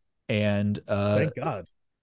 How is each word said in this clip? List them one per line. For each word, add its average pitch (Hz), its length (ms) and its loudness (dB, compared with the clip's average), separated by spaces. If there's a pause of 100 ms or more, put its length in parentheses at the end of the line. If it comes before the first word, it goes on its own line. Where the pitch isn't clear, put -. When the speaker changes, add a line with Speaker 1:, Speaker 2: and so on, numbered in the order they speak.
(280)
Speaker 1:
And, 104 600 0
uh, 104 280 2
Speaker 2:
Thank 147 180 2
God. 123 340 -6 (340)